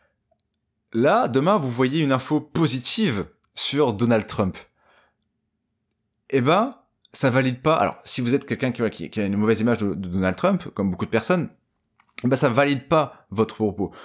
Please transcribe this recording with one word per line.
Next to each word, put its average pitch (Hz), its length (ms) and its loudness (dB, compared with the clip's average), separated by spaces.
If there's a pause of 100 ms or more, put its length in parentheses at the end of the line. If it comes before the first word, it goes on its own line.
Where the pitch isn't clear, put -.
(920)
Là, 156 340 2
demain, 143 300 2
vous 135 140 -2
voyez 131 340 0
une 135 80 2
info 147 280 0
positive 131 880 0 (280)
sur 135 380 0
Donald 110 340 2
Trump. 95 300 -2 (1700)
Eh 131 100 2
ben, 190 300 2 (420)
ça 135 180 0
valide 127 320 0
pas. 156 120 2
Alors, - 300 0
si - 160 -4
vous 120 140 0
êtes 135 100 -2
quelqu'un 123 260 -4
qui, 113 200 -2
qui, - 200 -10
qui 107 100 -6
a 101 40 -2
une 98 120 -2
mauvaise 107 240 2
image 117 180 2
de, 101 160 -2
de 92 140 -8
Donald 92 280 0
Trump, 180 380 0
comme 98 160 -2
beaucoup 90 140 -6
de - 60 -6
personnes, 139 380 0 (760)
eh 123 40 0
ben, 131 80 2
ça 139 120 2
valide 139 400 0
pas 156 420 0
votre 110 260 0
propos. 98 360 -2 (120)